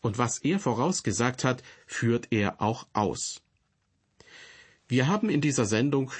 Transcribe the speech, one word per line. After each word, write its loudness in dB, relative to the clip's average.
Und -4
was 0
er 0
vorausgesagt 0
hat, 0
führt -2
er 0
auch -2
aus. -2
Wir 2
haben 2
in 2
dieser 2
Sendung 0